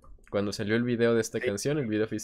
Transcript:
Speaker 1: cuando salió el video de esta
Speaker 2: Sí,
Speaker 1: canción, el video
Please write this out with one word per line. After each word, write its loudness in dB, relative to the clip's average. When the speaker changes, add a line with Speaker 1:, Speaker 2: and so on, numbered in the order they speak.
Speaker 1:
cuando 0
salió 0
el 2
video 2
de 4
esta -6
Speaker 2:
Sí, -4
Speaker 1:
canción, 0
el -2
video 2